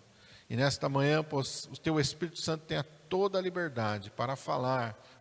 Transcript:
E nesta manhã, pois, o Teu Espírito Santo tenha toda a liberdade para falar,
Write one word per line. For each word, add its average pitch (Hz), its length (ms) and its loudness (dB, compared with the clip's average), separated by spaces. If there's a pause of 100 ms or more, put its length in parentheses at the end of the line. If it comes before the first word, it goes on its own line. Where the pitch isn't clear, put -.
(480)
E 117 80 -4
nesta 139 320 2
manhã, 143 360 2
pois, 139 500 -4
o - 60 -14
Teu 156 200 2
Espírito 151 400 -2
Santo 160 280 -4
tenha 151 160 -2 (260)
toda 190 300 2
a - 20 2
liberdade 120 720 -2
para 127 240 -2
falar, 127 600 0 (260)